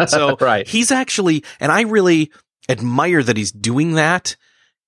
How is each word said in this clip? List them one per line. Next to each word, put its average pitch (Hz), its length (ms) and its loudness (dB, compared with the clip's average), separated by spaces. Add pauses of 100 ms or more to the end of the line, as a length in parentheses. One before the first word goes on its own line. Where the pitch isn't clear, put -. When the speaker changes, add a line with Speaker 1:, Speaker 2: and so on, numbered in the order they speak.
Speaker 1:
<laughs> - 80 0
Speaker 2:
So 143 320 0
Speaker 1:
Right. 113 280 2
Speaker 2:
he's 226 240 0
actually, 190 500 0 (180)
and 143 120 0
I 202 100 2
really 185 480 2 (380)
admire 127 540 0
that 113 140 0
he's 101 160 -4
doing 120 420 -2
that 160 420 -2 (520)